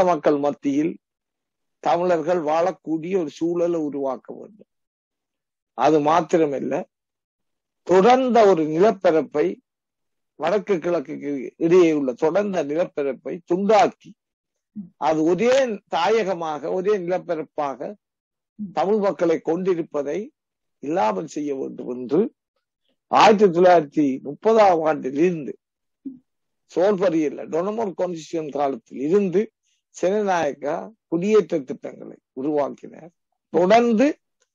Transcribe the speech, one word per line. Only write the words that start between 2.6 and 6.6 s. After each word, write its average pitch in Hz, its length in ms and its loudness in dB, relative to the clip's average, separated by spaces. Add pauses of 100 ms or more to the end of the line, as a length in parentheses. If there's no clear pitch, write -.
ஒரு 151 120 -4
சூழலை 170 500 -2
உருவாக்க 139 540 -6
வேண்டும். - 360 -20 (1080)
அது 147 220 4
மாத்திரமல்ல, 151 760 0 (1120)